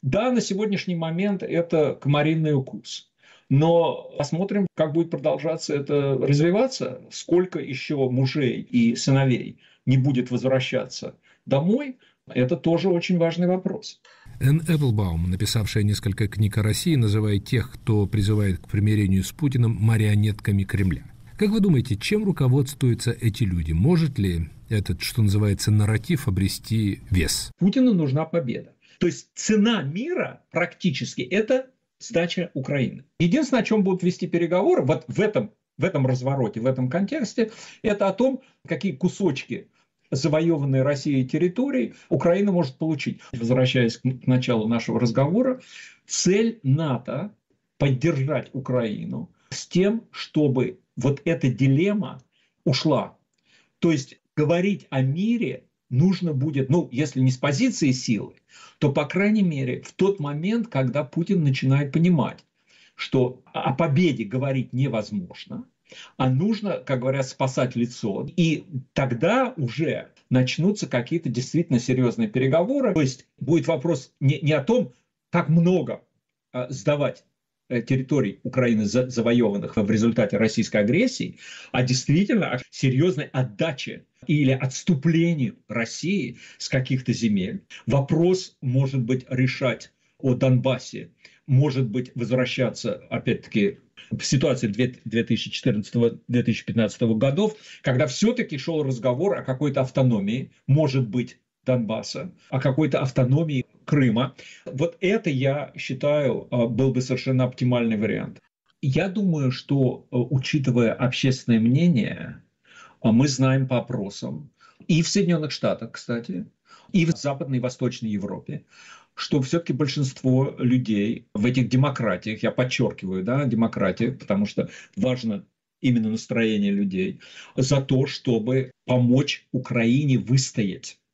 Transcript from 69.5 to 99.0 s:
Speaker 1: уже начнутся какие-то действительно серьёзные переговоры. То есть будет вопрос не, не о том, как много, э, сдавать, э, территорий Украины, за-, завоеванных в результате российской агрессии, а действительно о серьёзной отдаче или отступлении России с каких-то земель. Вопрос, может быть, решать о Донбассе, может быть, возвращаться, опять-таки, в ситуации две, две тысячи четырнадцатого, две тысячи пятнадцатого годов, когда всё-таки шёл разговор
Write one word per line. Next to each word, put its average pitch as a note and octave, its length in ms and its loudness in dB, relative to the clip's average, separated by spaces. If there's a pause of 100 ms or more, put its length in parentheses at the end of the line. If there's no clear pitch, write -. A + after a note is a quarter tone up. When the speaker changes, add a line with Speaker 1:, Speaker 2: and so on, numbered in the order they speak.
Speaker 1:
уже C3+ 520 -4 (200)
начнутся C#3 580 0
какие-то B2+ 420 -4
действительно B2+ 500 -2
серьёзные A#2 480 0
переговоры. F3+ 640 0
То D#3+ 80 2
есть - 240 -2 (140)
будет C#3 280 0
вопрос C3+ 520 -2
не, C#3 220 2
не D3+ 120 2
о C#3 100 0
том, A3+ 300 0 (380)
как E3+ 180 0
много, E3+ 520 2 (520)
э, B2 160 -6
сдавать, C#3+ 540 -2 (460)
э, A#2+ 120 -2
территорий C3 640 0
Украины, A#2 420 0
за-, B2+ 240 0
завоеванных A2+ 680 0
в G#2 160 0
результате A2 460 2
российской A2 400 0
агрессии, G3 640 0 (320)
а B2+ 120 0
действительно D#3+ 680 2
о B2+ 80 -4 (100)
серьёзной C#3 560 0
отдаче C3 800 -4 (220)
или D3 240 4
отступлении D#3 1040 0 (140)
России C#3+ 680 -4 (200)
с - 120 -10
каких-то B2+ 440 0
земель. G2+ 500 0 (220)
Вопрос, E3 760 0
может C3+ 400 0
быть, B2+ 280 -2
решать B2+ 640 -2 (280)
о B2+ 140 2
Донбассе, B2+ 800 0 (360)
может C3+ 400 2
быть, B2+ 260 -6
возвращаться, A#2 960 -2
опять-таки, - 720 -2 (320)
в - 100 -8
ситуации C3 460 0
две, A#2+ 280 -2 (100)
две A2+ 180 -2
тысячи - 280 -2
четырнадцатого, C3+ 760 -2
две A#2+ 160 0
тысячи - 220 -2
пятнадцатого A2+ 500 0
годов, C#3+ 400 0 (260)
когда C#3 260 0
всё-таки G#3 500 -2
шёл D#3 260 -4
разговор C3 540 -2